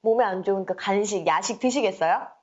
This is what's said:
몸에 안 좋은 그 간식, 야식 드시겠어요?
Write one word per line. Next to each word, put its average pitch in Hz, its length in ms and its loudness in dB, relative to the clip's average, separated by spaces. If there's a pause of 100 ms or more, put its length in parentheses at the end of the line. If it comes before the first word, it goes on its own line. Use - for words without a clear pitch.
몸에 226 220 4
안 190 200 -2
좋은 196 220 0
그 185 100 -2
간식, 202 500 -2
야식 170 340 0
드시겠어요? 220 640 0 (160)